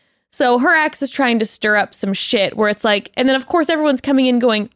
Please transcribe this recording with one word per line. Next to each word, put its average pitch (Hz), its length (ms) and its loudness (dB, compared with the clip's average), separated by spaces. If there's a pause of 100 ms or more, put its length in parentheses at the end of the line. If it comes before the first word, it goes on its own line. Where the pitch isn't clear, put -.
(300)
So 247 280 0
her 320 180 2
ex 311 240 -2
is 269 80 -4
trying 240 300 0
to 214 80 -2
stir 214 300 -2
up - 180 -2
some 196 180 -4
shit 196 420 -2
where 214 140 0
it's 208 160 -4
like, 208 320 0
and 247 100 0
then 262 80 4
of 262 120 -4
course 339 240 0
everyone's 302 320 0
coming 269 240 2
in 247 120 2
going, 220 380 0